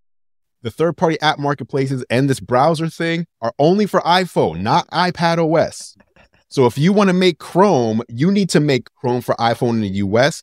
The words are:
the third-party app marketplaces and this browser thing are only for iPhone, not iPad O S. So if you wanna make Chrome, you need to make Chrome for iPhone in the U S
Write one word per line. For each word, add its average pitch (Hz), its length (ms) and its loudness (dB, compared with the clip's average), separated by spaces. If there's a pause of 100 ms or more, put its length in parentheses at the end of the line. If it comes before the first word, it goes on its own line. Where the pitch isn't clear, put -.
(640)
the 117 80 -8
third-party 165 500 -2
app 151 180 0
marketplaces 139 720 -4
and 131 180 2
this 135 120 0
browser 147 480 0
thing 165 380 -4 (140)
are 117 180 -6
only 185 280 2
for 185 140 0
iPhone, 160 600 0
not 127 300 -2
iPad 170 480 -2
O 165 180 0
S. - 400 -4 (520)
So 131 180 2
if 117 100 0
you 160 160 2
wanna 196 200 4
make 180 260 2
Chrome, 123 680 0
you 127 220 0
need 196 200 0
to 170 100 2
make 143 360 0
Chrome 123 240 -2
for 120 160 -4
iPhone 117 340 0
in 113 120 -2
the 104 60 -4
U 98 300 -2
S 143 240 0